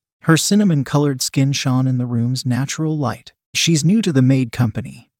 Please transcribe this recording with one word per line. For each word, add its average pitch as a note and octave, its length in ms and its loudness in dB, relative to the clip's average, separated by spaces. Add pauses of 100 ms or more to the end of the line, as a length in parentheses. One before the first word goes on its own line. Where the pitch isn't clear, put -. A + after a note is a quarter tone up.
(220)
Her D#3+ 160 4
cinnamon-colored D3 840 0
skin C#3 300 0
shone C3 340 0
in B2+ 140 0
the B2 80 -4
room's B2 400 -2
natural C#3 500 -2
light. A#2 360 -6 (200)
"She's D#3 320 0
new G#3 160 4
to F#3 100 0
the C3 120 4
maid C3 280 2
company, - 680 -6